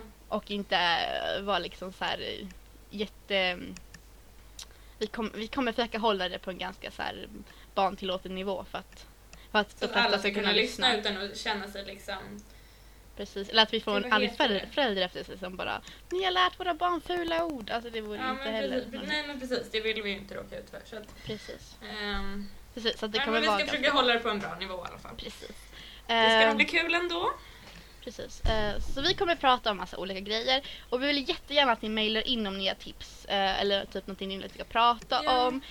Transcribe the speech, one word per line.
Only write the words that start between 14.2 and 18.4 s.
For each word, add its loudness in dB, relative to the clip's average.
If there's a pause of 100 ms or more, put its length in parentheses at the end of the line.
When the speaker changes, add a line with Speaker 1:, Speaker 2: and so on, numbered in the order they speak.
Speaker 2:
heter -2
Speaker 1:
förälder, 4
Speaker 2:
det? -16
Speaker 1:
förälder 2
efter -2
sig -10
som -10
bara, -4 (300)
"Ni -2
har 0
lärt 2
våra 0
barn 0
fula 0
ord." -6
Alltså, -4
det -6
vore -6
Speaker 2:
Ja, 0
Speaker 1:
inte -6